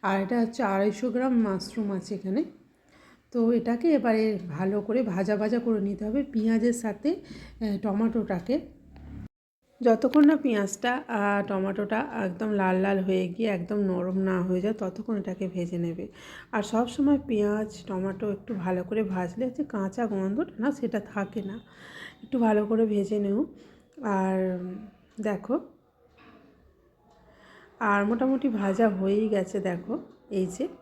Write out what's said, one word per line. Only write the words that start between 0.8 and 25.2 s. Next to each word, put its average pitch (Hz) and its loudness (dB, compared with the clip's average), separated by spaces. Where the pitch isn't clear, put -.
গ্রাম 254 0
মাশরুম 202 -2
আছে 185 -6
এখানে। 190 -2
তো 240 -2
এটাকে 240 2
এবারে 220 4
ভালো 190 0
করে 226 2
ভাজা 196 0
ভাজা 214 2
করে 233 0
নিতে 196 -2
হবে 220 0
পেঁয়াজের 226 4
সাথে, 220 -2
আহ, - -8
টমেটোটাকে। 220 0
যতক্ষণ 247 6
না 302 8
পেঁয়াজটা, 226 0
আহ, 202 2
টমেটোটা 196 -2
একদম 190 -4
লাল 185 4
লাল 196 2
হয়ে 185 2
গিয়ে 220 -2
একদম 180 -2
নরম 185 0
না 185 2
হয়ে 180 0
যায়, 180 0
ততক্ষণ 214 -4
এটাকে 190 -6
ভেজে 175 -4
নেবে। 170 -4
আর 214 0
সব 226 0
সময় 277 2
পেঁয়াজ 208 0
টমেটো 190 -4
একটু 202 -8
ভালো 180 -2
করে 214 -2
ভাজলে 185 -4
হচ্ছে 254 -4
কাঁচা 202 -4
গন্ধটা 202 -2
না, 240 0
সেটা 233 -4
থাকে 202 -4
না, 196 -8
একটু - -6
ভালো 220 4
করে 226 4
ভেজে 208 0
নেও। 202 2
আর 190 2